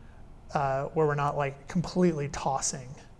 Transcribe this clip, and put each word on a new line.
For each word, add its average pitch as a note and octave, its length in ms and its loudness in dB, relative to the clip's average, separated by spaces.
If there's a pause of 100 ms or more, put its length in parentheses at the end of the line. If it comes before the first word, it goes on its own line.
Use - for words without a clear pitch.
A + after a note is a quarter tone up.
(540)
uh, C#3 300 2 (100)
where D#3 120 6
we're D3 80 4
not, C#3+ 220 2
like, C#3 320 -2
completely E3 600 2
tossing C3+ 600 -2 (320)